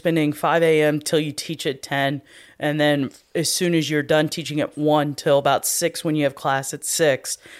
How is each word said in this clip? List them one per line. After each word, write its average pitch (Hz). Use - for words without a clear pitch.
spending 160
five 165
A 156
M 151
till 151
you 143
teach -
at 135
ten. 139
And 147
then 147
as 165
soon 175
as 156
you're 151
done 156
teaching 143
at -
one 147
till 143
about 139
six -
when 156
you 147
have 139
class 135
at 143
six -